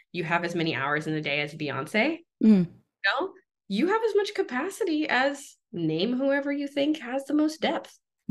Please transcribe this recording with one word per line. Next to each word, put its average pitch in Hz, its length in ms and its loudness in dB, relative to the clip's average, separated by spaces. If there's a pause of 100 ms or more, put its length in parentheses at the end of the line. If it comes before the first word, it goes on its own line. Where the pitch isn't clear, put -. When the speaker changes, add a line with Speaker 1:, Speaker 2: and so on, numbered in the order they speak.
(140)
Speaker 1:
"You 175 100 -4
have 170 220 0
as 170 100 -4
many 165 200 0
hours 147 320 0
in 156 60 -2
the 156 80 -2
day 147 200 -2
as 147 120 -6
Beyonce." 160 640 -2 (240)
Speaker 2:
Mm. 202 240 8
Speaker 1:
You - 520 -4
know? 381 140 -4 (340)
You 226 200 0
have 440 160 2
as 415 120 0
much 403 180 0
capacity 320 760 -2
as 277 460 0 (160)
name 170 460 0
whoever 277 340 0
you 285 160 -4
think 285 320 0
has 254 260 -6
the - 80 -2
most 302 280 2
depth. - 360 -4 (320)